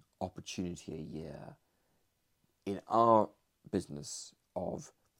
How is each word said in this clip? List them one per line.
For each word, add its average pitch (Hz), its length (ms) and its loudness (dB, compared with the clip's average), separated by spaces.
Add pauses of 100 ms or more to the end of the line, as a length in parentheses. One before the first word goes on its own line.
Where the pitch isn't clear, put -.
(200)
opportunity 87 720 -6
a 80 60 -8
year 80 560 -12 (1120)
in 98 220 -4
our 113 420 8 (400)
business - 640 -4 (200)
of - 380 -6 (280)